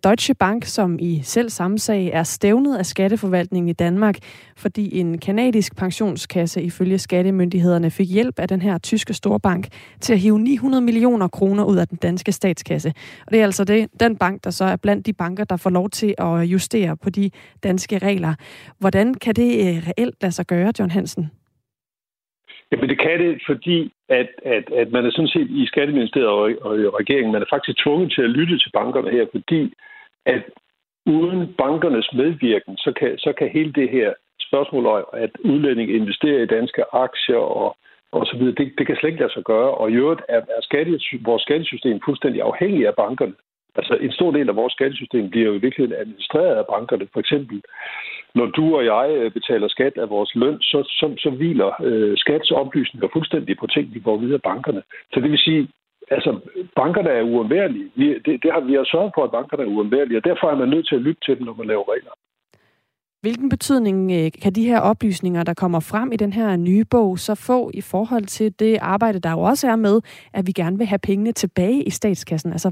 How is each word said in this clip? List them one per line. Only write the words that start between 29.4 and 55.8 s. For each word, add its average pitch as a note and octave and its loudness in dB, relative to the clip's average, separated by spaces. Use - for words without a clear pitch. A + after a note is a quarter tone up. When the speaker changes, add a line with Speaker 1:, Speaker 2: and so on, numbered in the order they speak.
Speaker 2:
at A#2+ 0
uden E3+ 2
bankernes C#3+ 0
medvirken, B2 0
så - -2
kan, B2+ -2
så D3 0
kan C3+ 0
hele D#3 0
det C3 2
her G#2 2
spørgsmål C#3 0
om, G#2+ 2
at A2+ -4
udlændinge C#3 2
investerer A#2 2
i A2+ 0
danske A#2+ -2
aktier B2 0
og, - -2
og - 0
så - -6
videre, B2+ 2
det, C#3 -2
det C#3 0
kan D3+ -2
slet D#3 0
ikke D#3 -4
lade A#2 0
sig F#2+ -8
gøre. A#2 2
Og A2 0
i A#2 2
øvrigt D3+ 2
er, A#2 2
er A2+ -4
skatte-, D3+ -2
vores A2+ 0
skattesystem C3 -2
fuldstændig C3+ -2
afhængig D3 0
af G#2 0
bankerne. A2+ -2
Altså, - 0
en - -2
stor F3+ 2
del C#3+ 2
af G#2 0
vores A#2+ 0
skattesystem B2+ -2
bliver A2+ 2
jo G#2 0
i G2+ -2
virkeligheden C3 0
administreret B2+ 0
af G#2+ 0
bankerne. G#2+ -2
For A2+ -2
eksempel, C3 -4
når A#2+ 2
du D#3 2
og B2+ 2
jeg, A2+ 4
øh, A2+ 0
betaler G#2+ 0
skat - 0
af G#2+ -4
vores G#2 -2
løn, B2+ 0
så, - 0
så, D3+ 0
så D3+ 0
hviler, C3 0
øh, A2 2
skats D#3 0
oplysninger C#3 -2
fuldstændig D#3 -2
på A2+ -8
ting, - -2
vi A2+ -10
får A2 0
videre B2 -2
af - -2
bankerne. C3 -6
Så C3+ 2
det D3 0
vil D3 2
sige, D#3+ 2